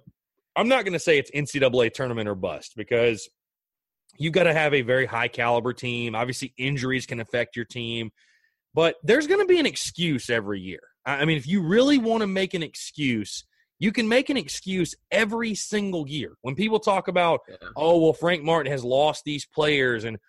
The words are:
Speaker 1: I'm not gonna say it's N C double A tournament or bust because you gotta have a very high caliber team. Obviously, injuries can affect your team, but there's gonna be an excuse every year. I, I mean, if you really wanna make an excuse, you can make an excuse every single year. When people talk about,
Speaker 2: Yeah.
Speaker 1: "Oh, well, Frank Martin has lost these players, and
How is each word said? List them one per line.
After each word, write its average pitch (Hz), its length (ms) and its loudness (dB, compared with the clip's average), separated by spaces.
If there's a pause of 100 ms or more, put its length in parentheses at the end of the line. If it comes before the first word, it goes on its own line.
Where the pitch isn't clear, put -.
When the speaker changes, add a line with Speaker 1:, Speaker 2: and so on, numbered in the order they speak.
(560)
Speaker 1:
I'm 208 120 2
not 254 160 2
gonna 180 140 -2
say 151 200 4
it's 135 160 -2
N 143 120 -2
C 143 120 -6
double 127 240 4
A 113 80 2
tournament 117 380 -4
or 101 60 -2
bust 92 420 -8
because 117 520 0 (920)
you 160 120 -2
gotta 170 240 4
have 151 180 2
a 143 80 4
very 127 240 2
high 117 240 -2
caliber 120 460 0
team. 120 400 -6
Obviously, 123 420 -6
injuries 131 480 -4
can 120 160 -8
affect 117 340 -4
your 117 120 -8
team, 117 440 -8 (640)
but 160 300 2
there's 269 240 2
gonna 392 180 2
be 359 160 4
an 285 60 2
excuse 156 640 -4
every 104 300 -2
year. 90 200 -12 (240)
I, 135 120 -2
I 143 100 0
mean, 160 100 2
if 123 100 -6
you 190 140 0
really 240 380 4
wanna 226 280 0
make 190 280 -2
an 175 80 -4
excuse, 127 800 -6 (340)
you 196 140 0
can 220 160 -2
make 254 220 2
an 277 80 -2
excuse 180 560 -4 (160)
every 220 440 -2
single 190 540 -4
year. 131 320 -8
When 135 140 -8
people 214 240 0
talk 196 300 0
about, 175 380 2
Speaker 2:
Yeah. 92 100 -20 (200)
Speaker 1:
"Oh, 165 220 4
well, 160 160 6
Frank 170 280 0
Martin 151 300 2
has 135 100 -4
lost 139 440 2
these 147 180 -6
players, 135 600 2
and 113 120 -6 (120)